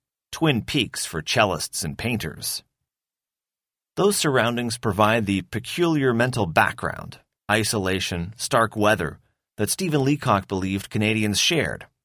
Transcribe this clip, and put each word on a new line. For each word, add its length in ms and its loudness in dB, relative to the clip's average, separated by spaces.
Twin 320 0
Peaks 440 -4
for 160 -6
cellists 600 -2
and 140 -6
painters. 680 -6
Those 200 2
surroundings 600 0
provide 480 2
the 160 0
peculiar 720 0
mental 340 2
background, 720 0
isolation, 840 -2
stark 400 0
weather, 420 2
that 140 -2
Stephen 340 0
Leacock 420 2
believed 440 -4
Canadians 500 0
shared, 460 -2